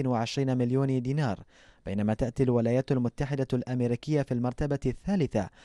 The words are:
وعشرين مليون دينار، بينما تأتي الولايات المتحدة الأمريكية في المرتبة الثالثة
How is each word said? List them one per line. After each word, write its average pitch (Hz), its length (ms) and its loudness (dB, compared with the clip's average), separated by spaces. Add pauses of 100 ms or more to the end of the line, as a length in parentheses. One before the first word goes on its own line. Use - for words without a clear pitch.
وعشرين 127 520 0
مليون 131 440 2
دينار، 131 420 -2 (420)
بينما 104 280 0
تأتي 123 300 0
الولايات 120 480 2
المتحدة 131 640 -2
الأمريكية 123 680 0
في 135 120 -2
المرتبة 127 520 -2
الثالثة 127 640 -2 (160)